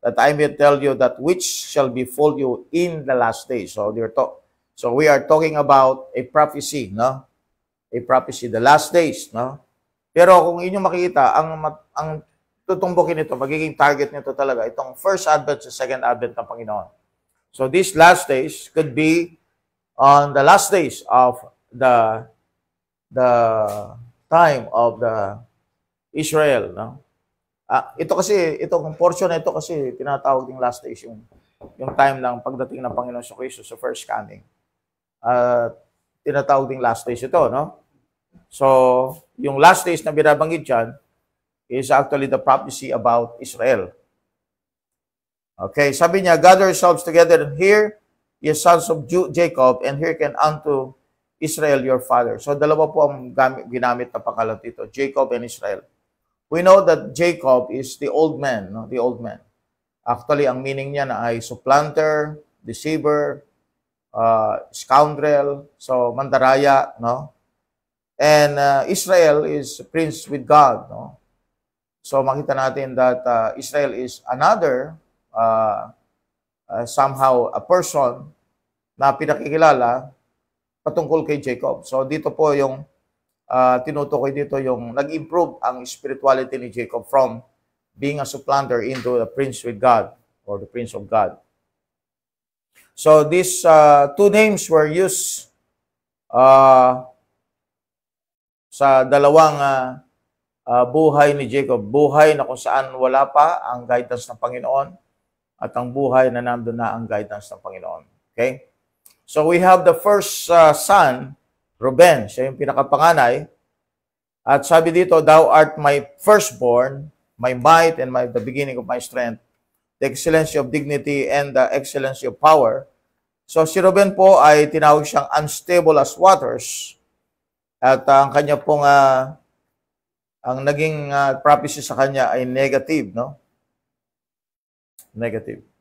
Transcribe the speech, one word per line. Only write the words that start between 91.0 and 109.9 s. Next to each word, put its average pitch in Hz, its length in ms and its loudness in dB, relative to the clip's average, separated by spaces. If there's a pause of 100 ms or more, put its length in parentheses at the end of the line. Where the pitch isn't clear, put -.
God. 104 320 -2 (1500)
So, 156 320 4
these, 175 400 -2
uh, 147 480 6
two 202 160 2
names 208 400 2
were 156 240 2
used, - 560 -4 (800)
uh, 131 800 6 (1600)
sa 135 320 4
dalawang, 143 580 4
uh, 131 380 -2 (640)
uh, 123 240 2
buhay 147 480 4
ni 135 160 -6
Jacob. 127 320 -2
Buhay 143 560 4
na 131 80 -4
kung 127 100 -10
saan 131 380 -4
wala 131 320 0
pa 156 400 2
ang 123 160 -10
guidance 123 480 -4
ng 113 80 -18
Panginoon 127 560 -6 (640)
at - 160 -12
ang 123 160 -6
buhay 131 400 2
na 120 80 -6
nandun 120 400 -6
na 110 160 -4
ang 117 100 -10
guidance 104 460 -10
ng 95 80 -20
Panginoon. 87 480 -16 (240)
Okay? 127 400 -8 (560)
So, 151 240 0
we 175 80 2
have 185 240 6
the 175 100 6